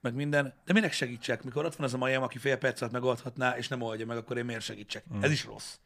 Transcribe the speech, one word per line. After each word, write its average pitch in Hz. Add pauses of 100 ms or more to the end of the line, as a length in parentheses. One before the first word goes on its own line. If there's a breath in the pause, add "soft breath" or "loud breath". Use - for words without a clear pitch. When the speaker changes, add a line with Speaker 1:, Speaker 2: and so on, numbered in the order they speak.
Speaker 1:
meg 120
minden, 143 (100)
de -
minek 208
segítsek, 120
mikor 139
ott 160
van 143
az 123
a -
majom, 131
aki 123
fél 131
perc 127
alatt 113
megoldhatná, 127
és 127
nem 123
oldja 110
meg, 117
akkor 117
én 120
miért 117
segítsek? 104
Speaker 2:
Mhm. 101
Speaker 1:
Ez 139
is 143
rossz. -